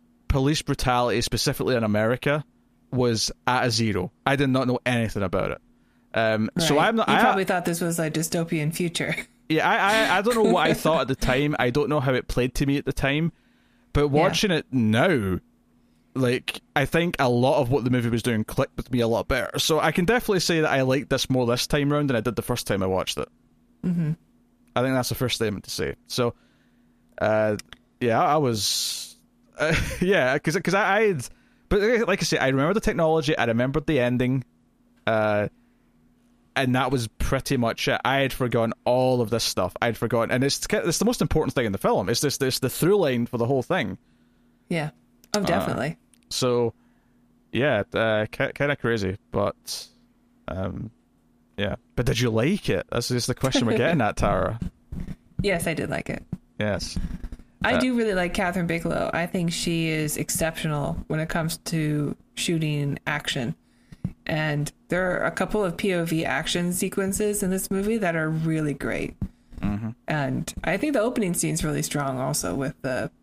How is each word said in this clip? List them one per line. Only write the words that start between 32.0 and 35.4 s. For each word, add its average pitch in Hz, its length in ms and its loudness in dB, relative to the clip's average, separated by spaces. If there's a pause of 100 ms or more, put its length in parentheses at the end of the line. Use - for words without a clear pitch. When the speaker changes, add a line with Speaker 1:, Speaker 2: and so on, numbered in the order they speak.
Speaker 1:
like 190 140 0
I - 20 0
say, 156 140 0
I 135 100 2
remember 135 260 2
the 220 60 2
technology, 160 580 2
I - 60 2
remembered 127 420 0
the 151 140 2
ending, 123 460 2 (600)
uh, 107 440 2 (1040)